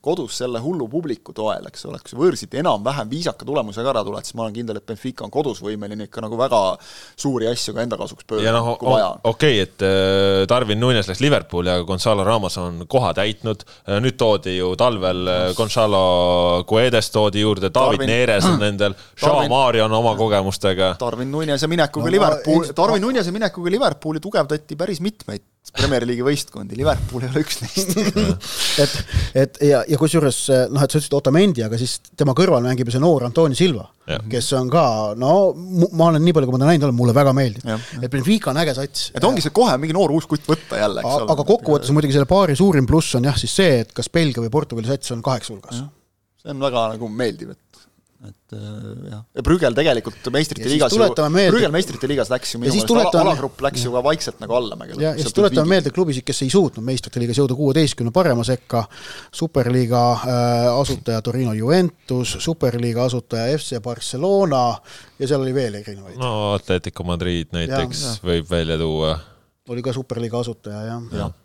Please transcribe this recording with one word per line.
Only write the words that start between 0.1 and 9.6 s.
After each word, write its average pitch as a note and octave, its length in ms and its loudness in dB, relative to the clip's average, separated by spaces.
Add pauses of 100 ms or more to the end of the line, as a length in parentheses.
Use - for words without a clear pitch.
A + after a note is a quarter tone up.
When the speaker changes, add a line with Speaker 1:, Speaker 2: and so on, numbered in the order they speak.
Speaker 1:
selle B2 260 -6
hullu D3 260 -4
publiku D3 440 -8
toel, G#2+ 360 -6
eks - 160 -18
ole, - 160 -12
kui - 120 -20
sa A#2 40 -10
võõrsilt B2 440 0
enam-vähem B2 500 -2
viisaka D#3 340 -6
tulemusega A#2 480 -4
ära G#2+ 120 -2
tuled, G2+ 200 -10
siis - 120 -12
ma A2+ 100 -6
olen G#2 80 -10
kindel, A2+ 260 -8
et - 60 -20
Benfica A2 400 -10
on G#2+ 60 -16
kodus C3 280 -4
võimeline G#2 480 -10
ikka A2 160 -12
nagu A2 100 -8
väga A#2 280 2 (520)
suuri B2 320 -2
asju A#2+ 280 -4
ka A#2 100 -4
enda A2+ 100 -6
kasuks - 300 -12
pöörama, G#2+ 220 -2
Speaker 2:
Ja A2+ 80 2
noh, A#2 240 0
Speaker 1:
kui B2+ 100 -2
vaja G#2+ 220 4
Speaker 2:
o-, - 20 -8
Speaker 1:
on. - 160 -14
Speaker 2:
okei, A#2+ 320 2